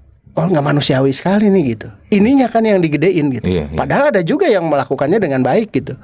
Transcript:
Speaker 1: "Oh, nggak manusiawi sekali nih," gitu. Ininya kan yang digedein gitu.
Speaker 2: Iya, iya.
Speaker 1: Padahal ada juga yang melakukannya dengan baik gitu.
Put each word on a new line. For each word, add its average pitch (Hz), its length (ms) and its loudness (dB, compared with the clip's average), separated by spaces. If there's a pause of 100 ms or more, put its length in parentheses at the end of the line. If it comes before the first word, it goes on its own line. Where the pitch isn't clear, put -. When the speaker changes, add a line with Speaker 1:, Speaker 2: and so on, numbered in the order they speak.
(340)
Speaker 1:
"Oh, 160 100 -2
nggak 165 200 0
manusiawi 139 480 0
sekali 202 360 0
nih," 196 200 2
gitu. 113 200 -8 (220)
Ininya 240 380 4
kan 226 160 0
yang 208 140 2
digedein 156 520 0
gitu. 120 140 -6
Speaker 2:
Iya, 80 200 0
iya. 73 60 -12
Speaker 1:
Padahal 143 400 -2
ada 208 100 0
juga 190 260 0
yang 190 200 2
melakukannya 143 500 0
dengan 147 240 0
baik 151 300 0
gitu. 127 320 -6